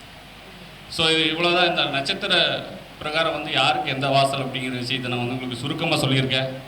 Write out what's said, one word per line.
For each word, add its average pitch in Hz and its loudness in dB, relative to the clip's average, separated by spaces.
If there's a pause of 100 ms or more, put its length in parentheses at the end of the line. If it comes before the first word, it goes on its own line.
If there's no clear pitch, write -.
(880)
So, 165 2
இது 160 4
இவ்வளவுதான் 175 4
இந்த 160 2
நட்சத்திர 156 0 (360)
பிரகாரம் 156 0
வந்து 151 -4
யாருக்கு 147 2
எந்த 135 0
வாசல் 139 4
அப்படிங்கிற 127 -4
விஷயத்தை 123 -2
நான் 123 -2
வந்து 127 -2
உங்களுக்கு 127 -4
சுருக்கமா 156 0
சொல்லியிருக்கேன். 131 2 (200)